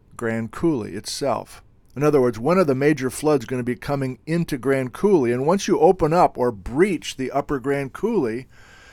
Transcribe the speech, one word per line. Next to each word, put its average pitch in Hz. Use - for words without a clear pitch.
Grand 113
Coulee 120
itself? -
In 147
other 147
words, 120
when 156
are 185
the 135
major 135
floods 147
gonna 127
be 123
coming 135
into 165
Grand 131
Coulee? 156
And 131
once 196
you 180
open 165
up 165
or 123
breach 135
the 131
upper 143
Grand 139
Coulee 131